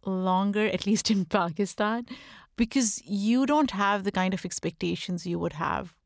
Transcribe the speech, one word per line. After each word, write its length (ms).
longer, 640
at 180
least 240
in 140
<laughs> 160
Pakistan, 680
because 480
you 400
don't 280
have 320
the 80
kind 200
of 120
expectations 840
you 120
would 140
have 420